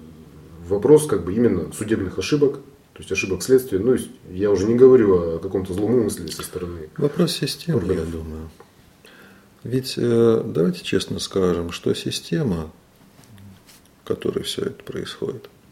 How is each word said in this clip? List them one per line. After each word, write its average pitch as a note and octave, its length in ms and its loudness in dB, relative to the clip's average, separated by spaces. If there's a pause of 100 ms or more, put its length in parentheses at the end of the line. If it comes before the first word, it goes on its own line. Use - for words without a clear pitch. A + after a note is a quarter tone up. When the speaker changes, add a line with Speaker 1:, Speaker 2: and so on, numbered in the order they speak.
(680)
Speaker 1:
вопрос B2+ 380 6
как F2+ 180 -2
бы F2+ 100 -6
именно G2 380 0
судебных G#2 460 -4
ошибок, C#3+ 360 2 (380)
то - 80 -20
есть - 100 -14
ошибок F#2 320 -4
следствия. B2+ 360 2
Ну, A#2+ 160 2
есть, - 160 -4 (200)
я F#2+ 200 0
уже G2 160 2
не A#2 80 2
говорю G#2 600 8
о - 20 -6
каком-то F#2 360 -4
злом G#2 200 0
умысле G2 340 0
со - 140 -8
стороны F2 460 -10 (100)
Speaker 2:
Вопрос D3 340 0
системы, C#3+ 480 -4
я F2 120 -2
Speaker 1:
органов. E2 180 -4
Speaker 2:
думаю. D#2+ 400 -10 (1120)
Ведь, C3 320 -4
э, A#2 480 4
давайте - 380 -2
честно - 380 -4
скажем, F2 500 -2
что A2 240 -2
система, A2 760 -4 (1300)
в - 60 -10
которой - 340 -4
все - 200 -6
это - 200 -6
происходит, - 680 -8 (240)